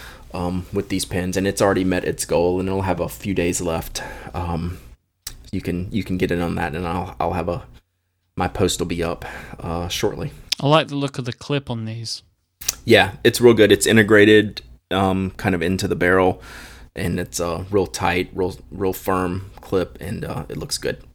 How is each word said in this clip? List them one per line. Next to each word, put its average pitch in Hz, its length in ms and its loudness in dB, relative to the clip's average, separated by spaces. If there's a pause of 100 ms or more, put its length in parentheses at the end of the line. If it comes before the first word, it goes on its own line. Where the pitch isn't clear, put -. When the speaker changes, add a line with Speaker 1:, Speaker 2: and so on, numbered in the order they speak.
(320)
Speaker 1:
um, 90 400 -4
with 98 160 -2
these 95 160 -2
pins, 92 320 -4
and 95 100 2
it's 98 140 0
already 95 240 4
met 90 220 0
its - 180 -2
goal, 87 360 2
and 95 60 -2
it'll 95 160 -2
have 90 180 -2
a 82 80 -2
few 98 260 -6
days 87 260 0
left. 82 420 -4 (300)
Um, 87 460 -6 (720)
you 95 100 -6
can, 90 320 -6
you 98 100 -2
can 92 140 -4
get 90 140 0
in 87 100 -2
on 87 140 -2
that, 85 200 -4
and 90 120 -6
I'll, 87 340 -4
I'll 87 140 -2
have 87 160 -4
a, - 140 -6 (720)
my 90 120 -2
post - 300 0
will 87 80 -2
be 85 160 -4
up, 85 240 -6 (340)
uh, 85 280 -6
shortly. - 420 -4 (300)
Speaker 2:
I 139 80 0
like 151 200 4
the 143 80 -8
look 139 220 -6
of 123 60 -6
the 123 80 -6
clip 139 360 -6
on 113 160 -6
these. 110 380 -10 (640)
Speaker 1:
Yeah, 98 280 6 (120)
it's 120 160 2
real 120 140 10
good. 104 180 6
It's - 140 4
integrated, 107 760 6 (280)
um, 95 420 0
kind 98 220 -2
of 85 80 -2
into 92 260 0
the - 80 -2
barrel, 92 440 4 (540)
and 90 240 -4
it's - 220 -6
a 85 300 -4
real 98 160 2
tight, 90 460 -2
real, 92 240 -4 (140)
real 92 220 -2
firm 92 580 -2 (100)
clip, - 400 -2
and, - 240 -8
uh, - 240 -8
it - 80 -10
looks - 220 -6
good. - 240 -6 (120)